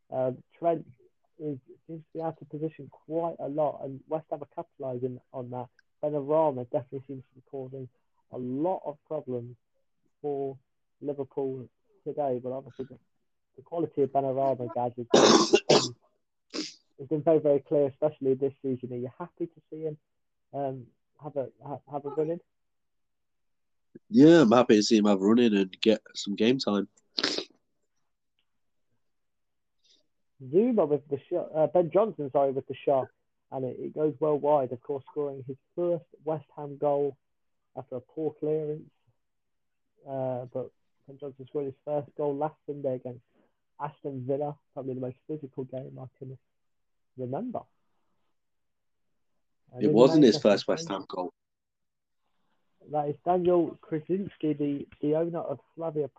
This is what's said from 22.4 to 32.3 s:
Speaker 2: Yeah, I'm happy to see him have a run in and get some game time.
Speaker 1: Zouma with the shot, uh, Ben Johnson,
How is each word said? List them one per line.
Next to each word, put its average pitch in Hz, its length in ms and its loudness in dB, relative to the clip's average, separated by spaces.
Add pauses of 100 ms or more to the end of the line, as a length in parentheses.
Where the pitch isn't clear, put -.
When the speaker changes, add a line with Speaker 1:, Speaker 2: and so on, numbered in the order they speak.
Speaker 2:
Yeah, 151 320 10
I'm 113 100 6
happy 120 240 8
to 104 80 6
see 113 140 4
him 104 80 4
have 101 160 4
a 95 40 0
run 113 120 6
in 120 180 4
and 95 260 0
get 110 200 4 (140)
some 101 200 -6
game 113 220 2
time. 101 300 -2 (3500)
Speaker 1:
Zouma 190 440 4
with 143 220 0
the 139 100 -4 (100)
shot, 170 260 -4
uh, 156 120 4
Ben 170 260 2
Johnson, 180 380 2